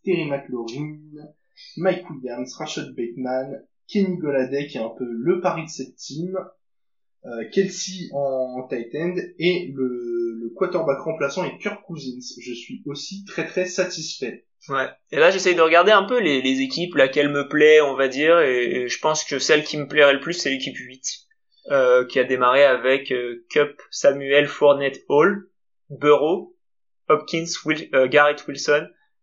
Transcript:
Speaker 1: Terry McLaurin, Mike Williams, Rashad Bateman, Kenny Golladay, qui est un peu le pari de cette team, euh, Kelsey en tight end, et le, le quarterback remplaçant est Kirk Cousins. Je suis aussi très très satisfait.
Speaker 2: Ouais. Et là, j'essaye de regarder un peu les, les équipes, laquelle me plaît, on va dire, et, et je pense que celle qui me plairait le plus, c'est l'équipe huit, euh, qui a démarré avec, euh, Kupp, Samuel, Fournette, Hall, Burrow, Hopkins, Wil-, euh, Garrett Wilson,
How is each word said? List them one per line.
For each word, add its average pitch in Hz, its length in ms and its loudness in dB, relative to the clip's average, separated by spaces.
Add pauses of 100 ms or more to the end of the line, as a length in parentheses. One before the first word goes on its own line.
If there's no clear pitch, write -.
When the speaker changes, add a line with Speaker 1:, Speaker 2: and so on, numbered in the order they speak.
Speaker 1:
Terry 165 240 -2
McLaurin, 135 640 -8 (800)
Mike 180 340 -2
Williams, 127 480 -12
Rashad 139 380 -10
Bateman, 127 680 -6 (240)
Kenny 190 280 0
Golladay, 139 500 -2
qui - 100 -12
est 113 40 -6
un 113 160 -8
peu 123 120 -8
le 139 320 -2
pari 160 240 -4
de - 40 -16
cette - 280 -14
team, 175 400 -10 (880)
euh, 117 260 -10
Kelsey 185 600 -4
en 131 560 -4
tight 120 260 -8
end, 175 200 -6 (240)
et 175 340 0
le, 117 680 -6
le 113 140 -10
quarterback 160 440 -2
remplaçant 156 440 -6
est - 140 -8
Kirk 208 260 -10
Cousins. 131 360 -12 (200)
Je 123 140 -12
suis - 320 -14
aussi 147 400 -12
très - 200 -8
très 185 200 -4
satisfait. 175 800 -6 (240)
Speaker 2:
Ouais. 135 180 -2 (240)
Et 151 60 -4
là, 160 140 8
j'essaye 185 240 2
de 165 60 2
regarder 170 300 6
un 196 120 6
peu 247 160 0
les, 147 220 2
les 131 200 0
équipes, 135 340 -6
laquelle 143 340 4
me 143 180 -2
plaît, 151 340 6
on 139 140 0
va 135 120 2
dire, 151 320 4
et, 127 260 2
et 123 220 -2
je - 120 -8
pense 156 240 0
que 135 160 -6
celle 151 240 4
qui 156 140 -8
me 143 100 -6
plairait 147 260 6
le 135 60 0
plus, 160 140 -6
c'est 143 160 -4
l'équipe 131 260 -6
huit, 127 300 -16 (640)
euh, 127 340 4
qui 127 140 -2
a 127 40 4
démarré 127 420 4
avec, 131 460 2
euh, 120 380 -6
Kupp, 147 320 0 (100)
Samuel, 139 560 2
Fournette, 139 600 2
Hall, 175 420 2 (400)
Burrow, 147 680 2 (520)
Hopkins, 165 380 0 (200)
Wil-, 156 280 -4
euh, 131 140 4
Garrett 147 400 0
Wilson, 147 380 -2 (380)